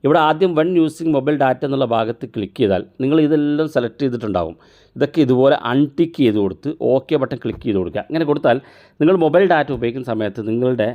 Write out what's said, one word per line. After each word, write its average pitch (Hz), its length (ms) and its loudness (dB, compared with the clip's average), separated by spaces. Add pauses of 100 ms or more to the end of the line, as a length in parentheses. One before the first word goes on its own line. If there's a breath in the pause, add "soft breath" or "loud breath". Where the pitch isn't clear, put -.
ഇവിടെ 151 140 4 (100)
ആദ്യം 165 300 2
when 160 120 2 (120)
using 160 340 -2
mobile 139 260 0
data 131 260 0
എന്നുള്ള 135 260 0
ഭാഗത്ത് 113 300 -2 (100)
ക്ലിക്ക് 101 260 -6
ചെയ്താൽ 98 220 2 (200)
നിങ്ങൾ 143 240 2
ഇതെല്ലാം 147 480 0
സെലക്ട് 120 280 -2
ചെയ്തിട്ടുണ്ടാകും. 104 540 -4 (400 soft breath)
ഇതൊക്കെ 143 300 -2
ഇതുപോലെ 131 300 4 (140)
അൺടിക്ക് 147 520 0
ചെയ്ത് 107 200 2
കൊടുത്ത് 98 280 -4 (220)
ഓക്കെ 135 280 -2
ബട്ടൺ 131 240 -4
ക്ലിക്ക് 113 220 -6
ചെയ്ത് 101 140 0
കൊടുക്കുക. 90 280 -6
അങ്ങനെ 160 220 -2
കൊടുത്താൽ 131 260 2 (440 soft breath)
നിങ്ങൾ 160 220 4
മൊബൈൽ 160 300 4
ഡാറ്റ 147 240 0
ഉപയോഗിക്കുന്ന 120 360 -6
സമയത്ത് 107 360 -4
നിങ്ങളുടെ 117 460 0